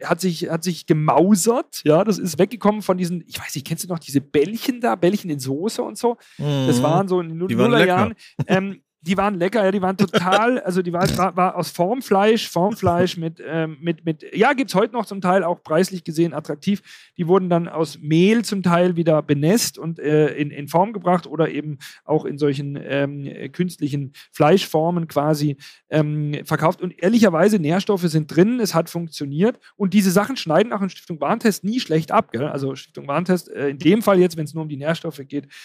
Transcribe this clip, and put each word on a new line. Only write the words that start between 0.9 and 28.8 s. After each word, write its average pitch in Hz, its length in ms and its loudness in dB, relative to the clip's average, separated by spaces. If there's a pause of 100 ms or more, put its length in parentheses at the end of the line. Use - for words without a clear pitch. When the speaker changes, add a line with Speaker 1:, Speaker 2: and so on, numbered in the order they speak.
Speaker 1:
ja, 156 200 4
das 214 160 0
ist 160 180 -6
weggekommen 202 460 0
von 185 160 0
diesen, 175 260 -4
ich - 140 -14
weiß - 160 -12
nicht, 131 100 -8
kennst 165 200 -6
du - 20 -16
noch 175 100 -6
diese 139 240 -2
Bällchen 220 600 -2
da, 233 120 0
Bällchen 185 380 0
in 143 80 -4
Soße 143 420 -6
und 220 160 -8
so? 233 200 0 (200)
Das 135 400 0
Speaker 2:
Mhm. 127 60 2
Speaker 1:
waren 175 240 2
so 180 140 0
in 165 80 -8
den 165 180 -4
Speaker 2:
Die 117 100 -2
waren - 140 4
Speaker 1:
Nullerjahren, 180 420 4 (240)
Speaker 2:
lecker. 165 180 0
Speaker 1:
ähm, 190 260 -4 (200)
die 175 140 -2
waren 196 200 0
lecker, 196 280 0
ja, 190 80 2
die 202 100 -2
waren 185 140 -2
total, 208 640 2
Speaker 2:
<laughs> - 60 -10
Speaker 1:
also 185 160 0
die 175 100 -2
waren, 175 260 0
war, 180 200 0
war 180 180 2
aus 175 140 -4
Formfleisch, 214 800 2
Formfleisch 180 640 0
mit, 165 300 -8
ähm, 156 340 -4
mit, 165 240 -6
mit, 160 220 -4 (100)
ja, 220 160 6
gibt's 247 240 -2
heute 226 180 2
noch 233 120 -4
zum 196 160 -10
Teil 180 240 2
auch 175 180 -4
preislich 175 400 -2
gesehen 165 300 -2
attraktiv. 156 480 -4 (340)
Die 170 120 -4
wurden 185 220 4
dann 170 200 2
aus 156 320 -4
Mehl 185 420 4
zum 190 200 -6
Teil 175 340 2
wieder 160 240 2
benässt 151 560 0
und, 165 220 -10
äh, 151 340 2
in, 147 180 -4
in 143 160 -12
Form 175 240 0
gebracht 180 340 -2
oder 156 240 -2
eben 147 280 -8 (260)
auch 151 220 -2
in 147 120 -6
solchen, 143 460 -2
ähm, 139 460 -4 (240)
künstlichen 143 580 -4 (220)
Fleischformen 165 760 2
quasi, 147 480 0 (340)
ähm, 151 540 -2
verkauft. 156 380 0
Und 180 200 -8
ehrlicherweise, 202 580 4
Nährstoffe 175 500 0
sind 151 260 -2
drin, 220 240 4
es 214 140 -2
hat 165 160 0